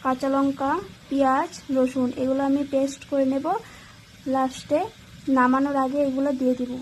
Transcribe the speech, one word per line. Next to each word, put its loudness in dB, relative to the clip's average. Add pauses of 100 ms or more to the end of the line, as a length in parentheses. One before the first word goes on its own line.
কাঁচা -2
লঙ্কা, 0 (360)
পেঁয়াজ, 2 (260)
রসুন, 0 (140)
এগুলো 0
আমি 2 (100)
পেস্ট 0 (100)
করে 2
নেব। -2 (880)
লাস্টে 0 (560)
নামানোর 2
আগে -2 (100)
এগুলো 0 (100)
দিয়ে 2
দিব। -6